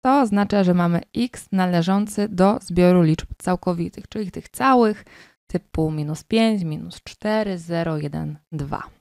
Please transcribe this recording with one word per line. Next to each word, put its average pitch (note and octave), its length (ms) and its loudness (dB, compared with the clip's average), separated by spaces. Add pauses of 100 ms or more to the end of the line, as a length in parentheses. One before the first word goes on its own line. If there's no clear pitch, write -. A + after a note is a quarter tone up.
to C#4 140 4
oznacza, G3+ 420 2
że F3+ 100 4
mamy E3+ 280 2 (140)
x - 360 -6
należący F#3+ 760 0
do F#3+ 320 2
zbioru F3+ 400 4
liczb D#3+ 260 2 (100)
całkowitych, F3+ 680 -4
czyli G#3 240 -8
tych - 180 -14
całych, B3 560 2 (420)
typu - 440 -4
minus D3+ 320 -6
pięć, A3 400 0
minus D#3+ 400 -8
cztery, G#3+ 540 -4
zero, E3 400 -4
jeden, D3+ 400 -8 (140)
dwa. C#3+ 320 -8 (180)